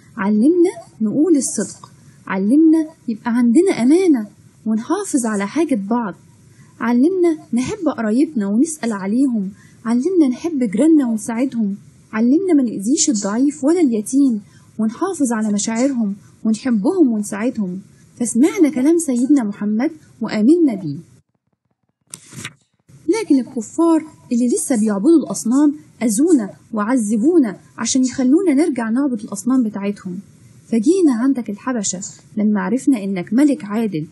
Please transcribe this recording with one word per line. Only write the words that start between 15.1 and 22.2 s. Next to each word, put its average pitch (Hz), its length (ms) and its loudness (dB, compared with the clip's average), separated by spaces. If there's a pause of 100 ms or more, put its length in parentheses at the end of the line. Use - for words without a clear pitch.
على 220 200 -2
مشاعرهم 226 640 -2 (300)
ونحبهم 240 680 0
ونساعدهم، 208 680 -6 (400)
فسمعنا 302 480 2
كلام 294 300 2
سيدنا 262 460 2
محمد 214 460 -2 (300)
وآمنا 240 540 2
بيه." 160 220 -8 (2000)